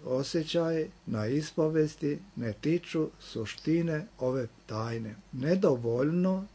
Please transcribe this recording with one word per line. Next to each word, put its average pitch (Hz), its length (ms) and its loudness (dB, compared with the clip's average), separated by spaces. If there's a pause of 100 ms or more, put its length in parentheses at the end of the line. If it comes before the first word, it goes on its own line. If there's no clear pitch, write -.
osjećaji 160 840 0 (140)
na 110 220 -2
ispovesti 156 920 0 (160)
ne 113 180 -4
tiču 160 540 0 (120)
suštine 156 880 -2 (120)
ove 127 280 0 (180)
tajne. 113 500 -4 (160)
Nedovoljno 160 1200 2